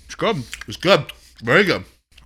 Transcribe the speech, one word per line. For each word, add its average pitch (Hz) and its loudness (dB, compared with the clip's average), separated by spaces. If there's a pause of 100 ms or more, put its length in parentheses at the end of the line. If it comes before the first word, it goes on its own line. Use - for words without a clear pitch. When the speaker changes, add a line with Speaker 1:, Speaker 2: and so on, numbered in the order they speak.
Speaker 1:
It's - -18
good. 170 -4 (240)
Speaker 2:
It's 107 -12
good. 160 2 (380)
Very 143 4
good. 113 -2 (420)